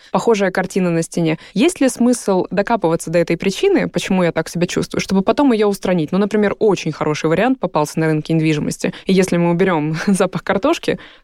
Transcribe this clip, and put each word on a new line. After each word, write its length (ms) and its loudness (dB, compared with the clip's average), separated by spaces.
похожая 400 2
картина 380 -2
на 120 0
стене, 360 -2
есть 260 2
ли 80 4
смысл 640 0
докапываться 580 0
до 80 2
этой 180 2
причины, 520 0
почему 340 -2
я 80 2
так 180 -4
себя 200 -2
чувствую, 320 -4
чтобы 220 0
потом 300 2
ее 140 2
устранить? 460 -2
Ну, 60 0
например, 420 0
очень 320 0
хороший 360 -2
вариант 300 2
попался 400 -2
на 80 0
рынке 260 -2
недвижимости. 600 0
И 60 0
если 260 2
мы 120 2
уберем 520 0
<laughs> 40 -4
запах 380 0
картошки, 560 -2